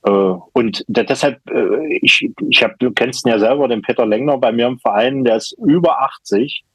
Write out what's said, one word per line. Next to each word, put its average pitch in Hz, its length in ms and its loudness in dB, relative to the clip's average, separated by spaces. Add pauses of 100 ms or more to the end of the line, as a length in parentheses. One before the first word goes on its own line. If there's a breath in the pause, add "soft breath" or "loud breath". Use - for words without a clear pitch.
Äh, 101 60 2
und 98 760 0
de-, 113 180 0
deshalb, 139 360 -2 (100)
äh, 113 520 -2
ich, - 260 2 (200)
ich - 140 2
hab, - 160 -2
du 127 140 0
kennst 123 340 -4
ihn 123 40 4
ja 113 80 2
selber, 131 300 2
den 110 140 -2
Peter 120 240 0
Lengner 127 320 0
bei 120 140 2
mir 117 160 0
im 127 100 -4
Verein, 123 460 0
der 113 120 4
ist - 220 -6
über 165 420 2
achtzig. - 640 -4 (100)